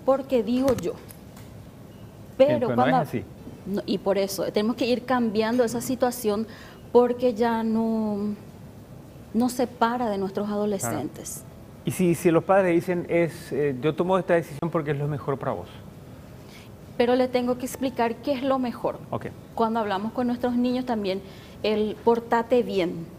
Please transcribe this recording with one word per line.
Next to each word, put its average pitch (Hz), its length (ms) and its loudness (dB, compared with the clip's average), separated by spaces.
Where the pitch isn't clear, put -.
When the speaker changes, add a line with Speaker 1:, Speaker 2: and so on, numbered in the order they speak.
Speaker 1:
porque 262 380 4
digo 247 240 2
yo. 165 120 -4
Speaker 2:
Sí, - 40 -12
Speaker 1:
Pero 131 220 6
Speaker 2:
pero 233 100 2
no 120 60 0
Speaker 1:
cuando 156 260 4
Speaker 2:
es 143 80 -2
así. 113 140 -4
Speaker 1:
no, 196 200 -4
y 214 120 0
por 196 200 0
eso 196 260 0
tenemos 214 240 2
que 277 80 0
ir 240 200 2
cambiando 233 600 2
esa 226 160 -2
situación 233 680 0
porque 247 420 6
ya 226 300 2
no, 220 720 0
no 240 160 2
se 247 180 0
para 240 420 0
de 202 80 0
nuestros 196 300 -2
Speaker 2:
Claro. 208 140 -2
Speaker 1:
adolescentes. - 840 -4
Speaker 2:
Y 151 60 0
si, 170 240 2
si 175 160 4
los 160 120 6
padres 190 300 6
dicen, 175 360 0
es, 170 420 0
eh, 143 300 0
"Yo 156 140 2
tomo 185 220 2
esta 180 180 2
decisión 160 360 -2
porque 160 200 0
es 143 60 -2
lo 147 100 -2
mejor 143 300 -2
para - 160 -4
vos". 87 140 -8
Speaker 1:
Pero 240 180 4
le 254 120 4
tengo 247 300 0
que 254 80 -6
explicar 233 520 -2
qué - 160 -2
es 254 100 -2
lo 262 140 2
mejor. 240 420 -2
Speaker 2:
Ok. 113 160 -4
Speaker 1:
Cuando 226 280 2
hablamos 208 320 -2
con 247 140 0
nuestros 240 280 0
niños 247 300 2
también, 202 360 -2
el 214 400 2
"portate 233 600 4
bien". 180 420 -2